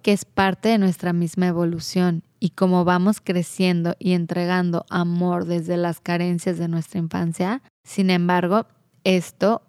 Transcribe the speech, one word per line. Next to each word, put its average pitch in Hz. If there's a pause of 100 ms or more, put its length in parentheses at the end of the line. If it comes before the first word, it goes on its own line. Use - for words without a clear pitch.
que 214
es 202
parte 190
de 226
nuestra 185
misma 175
evolución 170 (160)
y 185
como 180
vamos 180
creciendo 175
y 180
entregando 175
amor 175
desde 170
las 175
carencias 175
de 170
nuestra 165
infancia, 175 (220)
sin 190
embargo, 180 (380)
esto 190